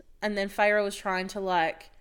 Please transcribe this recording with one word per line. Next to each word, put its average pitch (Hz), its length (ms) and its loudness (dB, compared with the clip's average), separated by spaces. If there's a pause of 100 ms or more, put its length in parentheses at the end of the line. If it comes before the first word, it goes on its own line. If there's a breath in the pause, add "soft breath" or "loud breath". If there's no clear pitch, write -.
(200)
And 208 180 -2
then 196 100 0
Feyre 208 360 4
was 202 100 -4
trying 185 340 -2
to, 202 120 -8
like, 180 500 0 (100)